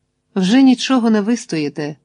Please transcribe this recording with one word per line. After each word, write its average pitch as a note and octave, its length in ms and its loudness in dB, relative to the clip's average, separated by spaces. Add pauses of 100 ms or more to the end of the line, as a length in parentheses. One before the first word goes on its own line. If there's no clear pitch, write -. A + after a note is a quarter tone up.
(360)
Вже G3 260 2
нічого B3+ 480 2
не G#3+ 120 2
вистоїте D#3 840 -6